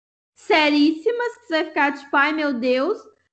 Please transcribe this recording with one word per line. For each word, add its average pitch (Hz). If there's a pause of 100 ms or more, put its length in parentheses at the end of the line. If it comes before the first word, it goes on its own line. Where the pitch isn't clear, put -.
(340)
seríssimas 320
que -
você 330
vai 320
ficar 285
tipo, -
"Ai, 285
meu 302
Deus." 262 (340)